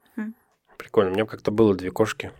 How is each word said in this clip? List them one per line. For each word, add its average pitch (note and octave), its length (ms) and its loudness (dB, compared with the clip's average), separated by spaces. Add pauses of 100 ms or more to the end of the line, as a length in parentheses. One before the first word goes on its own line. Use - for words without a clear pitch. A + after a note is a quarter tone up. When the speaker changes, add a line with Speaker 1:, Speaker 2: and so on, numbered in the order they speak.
(180)
Speaker 1:
мгм. A3 180 -10 (420)
Speaker 2:
Прикольно. G2 340 0
У - 40 -2
меня A2 100 2
как-то - 260 -6
было G#2 240 4
две F2+ 160 -6
кошки - 480 -2